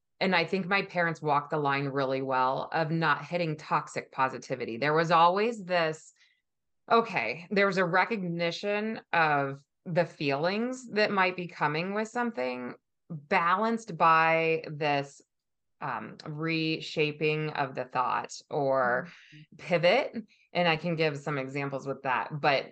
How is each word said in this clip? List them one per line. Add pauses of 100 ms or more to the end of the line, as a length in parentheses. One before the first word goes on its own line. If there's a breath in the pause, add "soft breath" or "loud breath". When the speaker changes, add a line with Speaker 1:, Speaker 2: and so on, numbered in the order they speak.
(180)
Speaker 1:
and
I
think
my
parents
walked
the
line
really
well
of
not
hitting
toxic
positivity.
There
was
always
this, (800 soft breath)
okay,
there
was
a
recognition (120)
of (260)
the
feelings
that
might
be
coming
with
something, (360)
balanced
by
this, (580)
um, (100)
reshaping
of
the
thought (180)
or (280 loud breath)
Speaker 2:
Mm-hmm.
Speaker 1:
pivot. (360 soft breath)
And
I
can
give
some
examples
with
that,
but